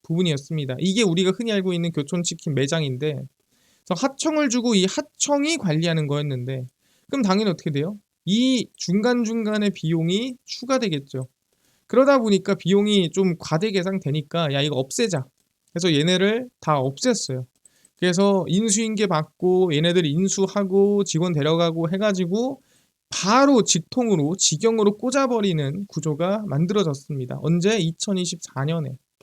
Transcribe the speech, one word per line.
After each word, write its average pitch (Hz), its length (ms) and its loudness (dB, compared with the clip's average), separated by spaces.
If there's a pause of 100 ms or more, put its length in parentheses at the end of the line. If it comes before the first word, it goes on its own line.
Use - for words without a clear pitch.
부분이었습니다. 156 760 -2
이게 190 240 2
우리가 185 280 2
흔히 226 200 -2
알고 190 220 0
있는 170 180 -2
교촌 165 320 -4
치킨 165 300 -6
매장인데, 143 600 -2
그래서 - 960 -8
하청을 302 420 0
주고 233 260 0
이 185 100 4
하청이 285 720 -2
관리하는 160 500 0
거였는데, 135 580 -4 (440)
그럼 277 140 -2
당연히 202 260 2
어떻게 165 220 -4
돼요? 160 260 -4 (260)
이 240 520 2
중간중간에 214 960 -2
비용이 180 640 -2 (100)
추가되겠죠. 165 840 -4 (600)
그러다 269 320 4
보니까 202 360 2
비용이 196 560 2
좀 185 260 0
과대 170 340 -2
계상되니까 170 840 -2
"야, 139 80 0
이거 147 160 0
없애자." 139 480 -2 (480)
그래서 175 200 0
얘네를 185 540 2 (120)
다 151 200 0
없앴어요. 135 680 -2 (520)
그래서 185 500 2
인수인계 214 600 0
받고 180 680 2
얘네들 170 320 2
인수하고 196 1000 2
직원 175 300 0
데려가고 165 580 0
해가지고 202 720 -2 (480)
바로 254 540 4
직통으로, 185 760 0
직영으로 208 600 2
꽂아버리는 208 920 0
구조가 170 600 -2
만들어졌습니다. 143 920 -2
언제? 175 360 2
이천이십사 175 840 -4
년에. 147 320 -4 (280)